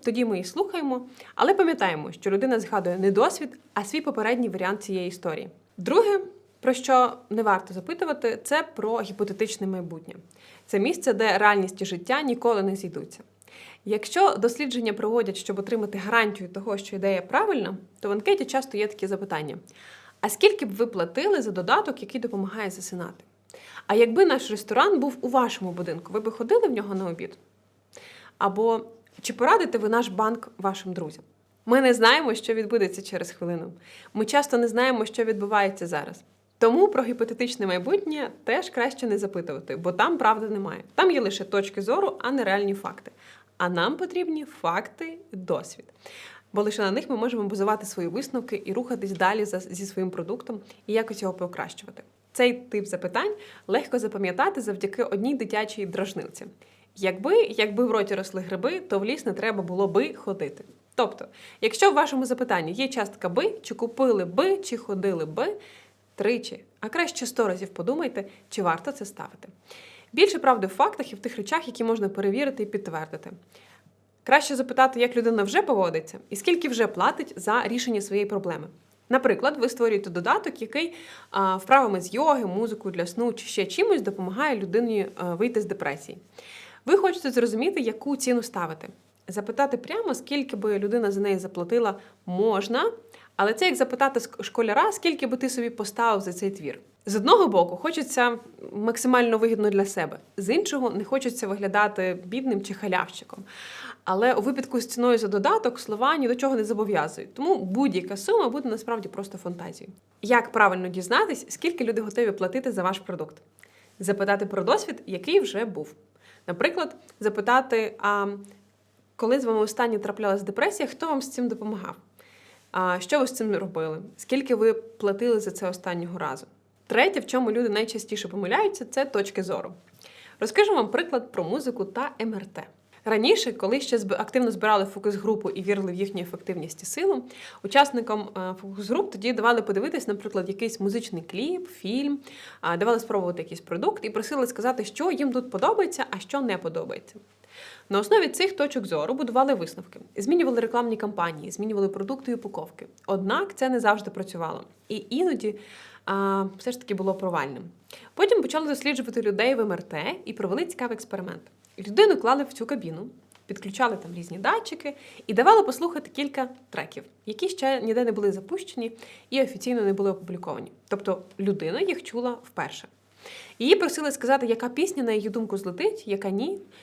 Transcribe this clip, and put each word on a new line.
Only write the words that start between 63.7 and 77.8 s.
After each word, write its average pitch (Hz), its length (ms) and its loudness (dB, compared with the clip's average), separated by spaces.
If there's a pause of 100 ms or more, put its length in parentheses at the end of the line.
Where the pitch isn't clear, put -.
купили 233 500 2
би, 302 320 2
чи 247 200 -6
ходили 185 480 -2
би, 269 300 -4 (640)
тричі, 233 460 -2 (160)
а 220 100 -8
краще 339 360 -2
сто 233 220 2
разів 185 200 -4
подумайте, 220 580 -4 (240)
чи - 120 -4
варто 165 300 0
це - 140 -10
ставити. - 420 -16 (640)
Більше 339 260 4
правди 233 280 4
в - 20 -2
фактах 294 440 0
і - 20 -12
в 196 40 -14
тих - 180 -6
речах, 302 300 -2
які 233 160 -4
можна 226 260 2
перевірити 214 540 0
і - 20 -4
підтвердити. 165 640 -8 (920)
Краще 285 320 4
запитати, 254 440 4
як 240 180 2
людина 226 260 4
вже 247 180 2
поводиться 175 560 0 (120)
і 202 60 -8
скільки 339 340 0
вже 226 180 2
платить - 480 -2
за 214 320 0
рішення 240 340 -2